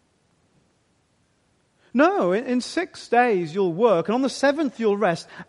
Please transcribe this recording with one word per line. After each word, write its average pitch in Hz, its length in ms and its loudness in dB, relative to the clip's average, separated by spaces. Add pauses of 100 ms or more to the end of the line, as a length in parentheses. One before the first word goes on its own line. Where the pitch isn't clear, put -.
(1900)
No, 285 400 2
in, 220 140 -2
in 247 140 -2
six - 480 -8
days 214 440 2
you'll 190 200 -2
work, 175 360 2
and 208 60 0
on 254 80 0
the 269 60 0
seventh 277 500 -2
you'll 208 180 0
rest, 190 320 -2 (200)